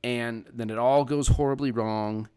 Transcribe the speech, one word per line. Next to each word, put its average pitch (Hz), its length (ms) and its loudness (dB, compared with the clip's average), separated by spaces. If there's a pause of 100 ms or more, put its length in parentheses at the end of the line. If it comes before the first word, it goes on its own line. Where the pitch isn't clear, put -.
and 120 520 -6
then 113 160 -6
it 110 80 -4
all 135 260 4
goes 143 240 -2
horribly 139 440 2
wrong 107 640 -2